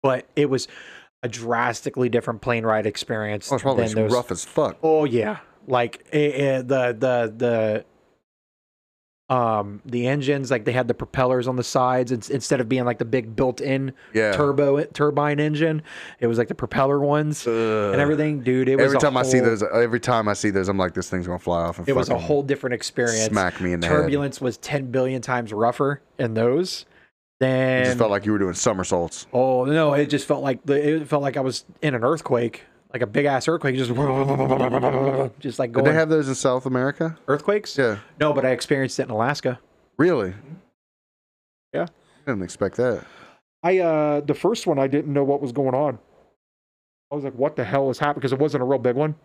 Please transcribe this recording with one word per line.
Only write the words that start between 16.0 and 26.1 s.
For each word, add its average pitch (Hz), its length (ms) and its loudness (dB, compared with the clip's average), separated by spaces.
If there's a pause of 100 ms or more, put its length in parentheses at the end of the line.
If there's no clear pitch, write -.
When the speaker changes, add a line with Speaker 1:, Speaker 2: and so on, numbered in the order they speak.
Speaker 1:
it 123 60 0
was, 117 100 2
like, 117 120 0
the - 60 -6
propeller 139 460 0
ones 147 460 0
Speaker 2:
Ugh. 117 80 0 (380)
Speaker 1:
and 135 100 2
everything. 151 400 0
Dude, 127 260 2
it 135 80 4
was 127 80 4
Speaker 2:
Every 139 140 2
Speaker 1:
a - 20 4
Speaker 2:
time 139 160 2
I 127 60 2
see 131 160 4
Speaker 1:
whole 113 80 4
Speaker 2:
those, 113 160 2
every 113 380 2
time 113 280 0
I 104 60 0
see 104 160 0
those, 95 180 0
I'm 98 80 0
like, 90 160 0
"This 92 160 -6
thing's 90 180 -4
gonna 90 120 -6
fly 85 240 -2
off 85 160 -4
and 85 100 -6
Speaker 1:
It 135 80 2
was 127 140 0
a - 20 2
Speaker 2:
fucking 117 140 -4
Speaker 1:
whole 143 160 2
different 135 320 -2
experience. 113 500 -2
Speaker 2:
smack 101 380 0
me 90 100 0
in 87 80 -2
the 85 60 -2
head." 87 80 2
Speaker 1:
Turbulence 143 480 0
was 123 160 -4
ten 135 320 -6
billion 131 320 -2
times 120 320 -4
rougher 123 480 0 (160)